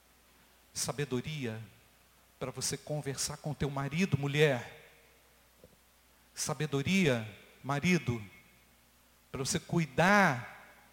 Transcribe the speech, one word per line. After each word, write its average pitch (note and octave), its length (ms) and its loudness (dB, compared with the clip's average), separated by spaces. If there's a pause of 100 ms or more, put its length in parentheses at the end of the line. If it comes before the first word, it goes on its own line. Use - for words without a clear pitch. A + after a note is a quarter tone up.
(720)
Sabedoria C3 880 -4 (760)
para B2+ 140 -6
você C3 240 -4
conversar D3 600 -6
com D3+ 140 -6
teu C#3 160 -2
marido, C#3+ 480 0
mulher. C#3 720 0 (1400)
Sabedoria, C#3+ 960 0 (360)
marido, C#3 600 0 (1080)
para C3 120 -6
você D3 140 -2
cuidar E3 1200 2 (140)